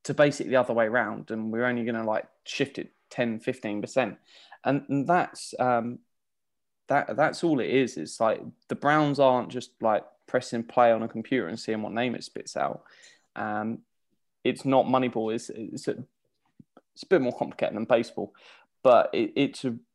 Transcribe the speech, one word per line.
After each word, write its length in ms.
to 120
basically 360
the 60
other 180
way 120
around, 440
and 220
we're 140
only 180
gonna, 220
like, 200
shift 340
it 140
ten, 280
fifteen 440
percent. 360
And, 240
and 180
that's, 540
um, 400
that, 300
that's 260
all 160
it 100
is. 280
It's 200
like 240
the 60
Browns 440
aren't 300
just, 220
like, 240
pressing 380
play 300
on 100
a 60
computer 400
and 100
seeing 220
what 100
name 240
it 80
spits 320
out. 280
Um, 440
it's 180
not 220
Moneyball. 500
It's, 140
it's 400
a, 80
it's 100
a 40
bit 140
more 160
complicated 380
than 80
baseball, 500
but 300
it, 220
it's 300
a 100